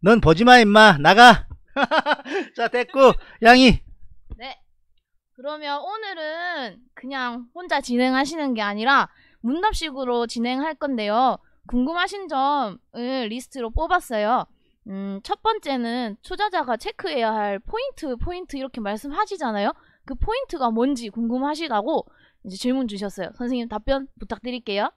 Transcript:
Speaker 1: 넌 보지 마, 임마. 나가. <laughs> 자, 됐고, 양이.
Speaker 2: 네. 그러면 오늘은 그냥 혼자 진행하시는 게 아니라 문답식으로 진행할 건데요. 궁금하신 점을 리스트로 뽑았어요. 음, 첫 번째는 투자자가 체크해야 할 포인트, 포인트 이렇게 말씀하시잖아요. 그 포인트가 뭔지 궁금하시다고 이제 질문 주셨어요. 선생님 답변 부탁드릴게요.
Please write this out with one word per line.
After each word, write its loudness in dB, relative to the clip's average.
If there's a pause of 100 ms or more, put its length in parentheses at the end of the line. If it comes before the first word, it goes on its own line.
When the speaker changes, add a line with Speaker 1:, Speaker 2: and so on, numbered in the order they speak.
Speaker 1:
넌 6
보지 4
마, 10
임마. 8
나가. 8 (280)
<laughs> -2
자, -4
됐고, 4 (300)
양이. 8 (580)
Speaker 2:
네. -16 (800)
그러면 -8
오늘은 -10 (160)
그냥 -10
혼자 -4
진행하시는 -2
게 -4
아니라 0 (340)
문답식으로 -4
진행할 -4
건데요. -2 (300)
궁금하신 -4
점을 -2 (500)
리스트로 -10
뽑았어요. -2 (420)
음, -10
첫 -8
번째는 -4
투자자가 -4
체크해야 -4
할 -4
포인트, -8
포인트 -8
이렇게 -10
말씀하시잖아요. -6 (320)
그 -12
포인트가 -4
뭔지 -2
궁금하시다고 -4 (380)
이제 -14
질문 -2
주셨어요. -8
선생님 -6
답변 -4 (120)
부탁드릴게요. -6